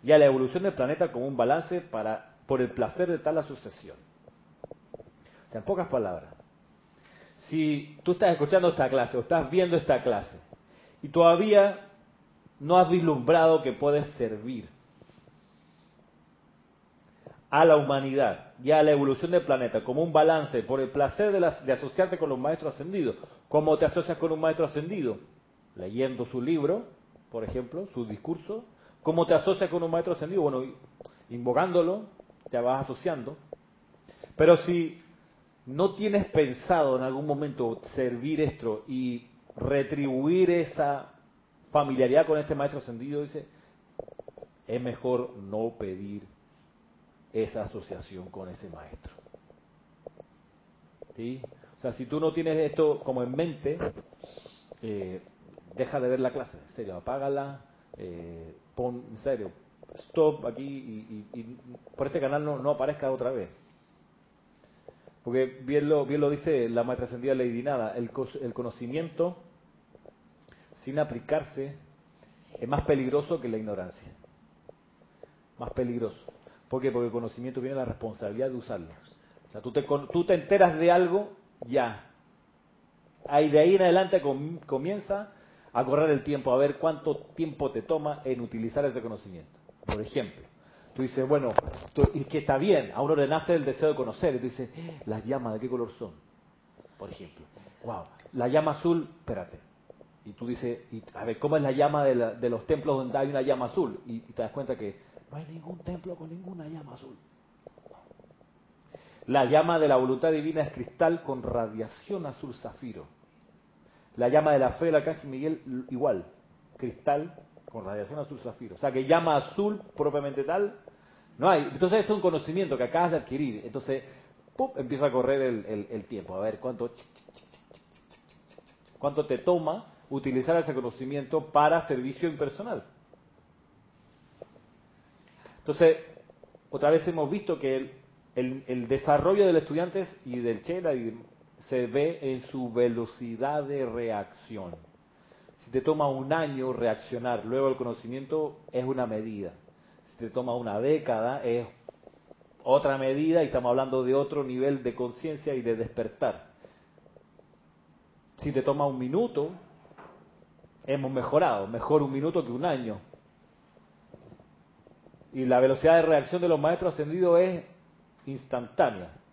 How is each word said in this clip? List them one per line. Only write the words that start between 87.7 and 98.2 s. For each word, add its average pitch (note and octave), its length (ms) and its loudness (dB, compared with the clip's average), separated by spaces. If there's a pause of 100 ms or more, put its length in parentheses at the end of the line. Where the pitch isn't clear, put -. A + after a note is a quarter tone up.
te A2 100 -6
toma D3 420 -2
en B2+ 160 -4
utilizar A#2 440 -4
ese B2+ 180 -2
conocimiento. G2 480 -12 (340)
Por - 160 -6
ejemplo, G#2+ 420 -6 (520)
tú B2+ 80 -6
dices, C3 260 -2
bueno, C3+ 240 2 (420)
tú, D3 80 2 (120)
y C#3 100 -6
que - 140 -6
está C3+ 200 -2
bien, F3 340 0
a B2 100 -6
uno D3+ 120 0
le C#3+ 140 0
nace D#3 260 0
el D3+ 100 0
deseo C#3 260 0
de D3+ 40 -2
conocer, C3 420 -2
y - 20 -4
tú A2+ 60 -6
dices, B2 320 -8
"Eh, D#3+ 300 -14
las G#2+ 180 -8
llamas, A#2+ 300 -4
¿de A2 60 -8
qué B2 80 -6
color A#2+ 300 -4
son?". G2 140 -12 (840)
Por F#2+ 120 -14
ejemplo, D#2+ 340 -20 (400)
"Wow, G2+ 200 -10 (280)